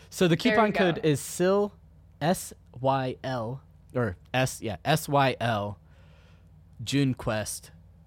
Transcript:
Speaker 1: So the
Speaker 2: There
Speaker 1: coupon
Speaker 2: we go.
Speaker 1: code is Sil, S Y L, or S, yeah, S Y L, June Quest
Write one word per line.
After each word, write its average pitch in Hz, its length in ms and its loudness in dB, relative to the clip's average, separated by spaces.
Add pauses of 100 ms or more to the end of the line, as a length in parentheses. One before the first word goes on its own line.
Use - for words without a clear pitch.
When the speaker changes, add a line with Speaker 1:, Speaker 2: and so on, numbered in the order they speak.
(100)
Speaker 1:
So 185 180 2
the 165 80 4
Speaker 2:
There 226 160 2
Speaker 1:
coupon 214 140 6
Speaker 2:
we 208 60 2
go. 196 60 0
Speaker 1:
code 180 240 2
is 147 220 2
Sil, 202 480 0 (480)
S 175 320 -2 (280)
Y 131 440 0
L, 127 380 -6 (320)
or 113 220 0 (180)
S, 127 260 0
yeah, 104 240 -6
S 151 240 0
Y 139 320 2
L, 104 380 -2 (1080)
June 135 300 2
Quest - 560 -4 (360)